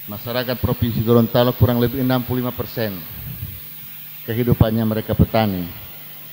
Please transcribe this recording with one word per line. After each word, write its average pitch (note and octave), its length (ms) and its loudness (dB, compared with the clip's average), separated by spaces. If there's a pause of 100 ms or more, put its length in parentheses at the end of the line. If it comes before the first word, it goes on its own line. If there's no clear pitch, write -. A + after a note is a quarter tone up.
masyarakat A#2+ 560 -6
Provinsi B2 400 0
Gorontalo, A#2+ 560 6
kurang A#2+ 240 4
lebih A#2+ 240 0
enam B2+ 160 2
puluh B2+ 240 -4
lima B2 80 -4
persen A2 400 -6 (1400)
kehidupannya A2+ 560 2
mereka A2 320 -2
petani, G#2 480 2 (680)